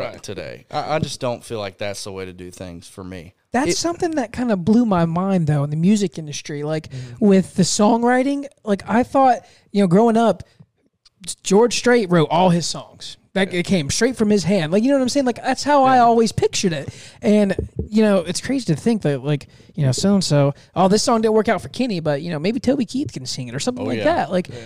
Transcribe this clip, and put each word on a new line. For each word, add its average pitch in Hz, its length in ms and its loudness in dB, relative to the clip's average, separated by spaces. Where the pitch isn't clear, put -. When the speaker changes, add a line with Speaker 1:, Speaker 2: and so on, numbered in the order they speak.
Speaker 1:
Right. 87 100 -20
Speaker 2:
today." 80 460 -14
I, 147 280 -4
I - 20 -2
just 147 200 -8
don't 123 240 -6
feel 117 140 -10
like 98 220 -10
that's 101 240 -8
the 101 80 -12
way 95 140 -10
to 92 80 -14
do 90 180 -16
things 87 360 -16
for - 160 -18
me. 90 300 -14
Speaker 3:
That's 240 200 -2
Speaker 1:
It - 60 -4
Speaker 3:
something 339 340 -4
that 262 200 -6
kinda 240 260 -2
blew 220 280 2
my 175 200 0
mind, 175 420 -2
though, 147 160 0
in 147 80 -6
the 151 40 -6
music 190 440 0
industry. 147 420 -10
Like, 156 300 -6
Speaker 1:
Mm-hmm. 135 340 -4
Speaker 3:
with 190 300 4
the 185 80 4
songwriting, 247 840 0
like, 202 240 -2
I 226 140 2
thought, 262 380 4
you 202 100 2
know, 196 60 4
growing 214 300 4
up, 226 260 2
George 214 340 2
Strait 240 360 2
wrote 160 180 4
all 175 220 4
his 170 160 0
songs. - 500 -14
That, 185 200 -2
it 175 120 -2
came 156 240 0
straight 233 260 0
from 214 140 0
his 202 160 2
hand. 165 260 0
Like, 208 120 2
you 262 60 2
know 285 60 4
what 262 60 2
I'm 247 80 -2
saying? 285 160 0
Like, 247 100 -2
that's - 280 -4
how 285 200 4
I 262 120 6
Speaker 1:
Yeah. 247 80 6
Speaker 3:
always 233 280 4
pictured - 400 -2
it. 147 160 -8
And, 208 320 4
you 214 120 2
know, 202 180 4
it's 170 200 -6
crazy 254 340 -4
to 135 60 -4
think 226 220 0
that, 139 240 -2
like, 147 220 -2
you 147 120 -2
know, 131 60 2
so-and-so, 151 640 2
"Oh, 185 140 2
this 208 160 2
song 233 180 2
didn't 220 120 2
work 214 160 2
out 185 120 0
for 127 60 -12
Kenny, 220 320 -4
but, 151 220 -2
you 175 100 -8
know, 151 80 -4
maybe 208 220 -2
Toby 254 240 0
Keith 277 260 -6
can 131 140 -12
sing 123 240 -8
it," 113 60 -12
or - 40 -6
something - 260 -6
Speaker 2:
Oh, - 40 -4
Speaker 3:
like 247 80 -2
Speaker 2:
yeah. - 80 -2
Speaker 3:
that. 320 260 0
Like, 185 160 -2
Speaker 1:
Yeah. - 80 -14